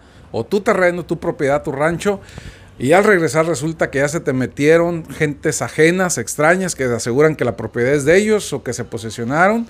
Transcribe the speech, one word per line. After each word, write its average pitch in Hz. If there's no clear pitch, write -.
o 110
tu 202
terreno, 180
tu 170
propiedad, 147
tu 156
rancho, 165
y -
al 196
regresar 160
resulta 160
que 135
ya 139
se 160
te 147
metieron 156
gentes 147
ajenas, 170
extrañas, 165
que 135
aseguran 127
que 139
la 117
propiedad 120
es 147
de 160
ellos 214
o 135
que 127
se 120
posesionaron, 131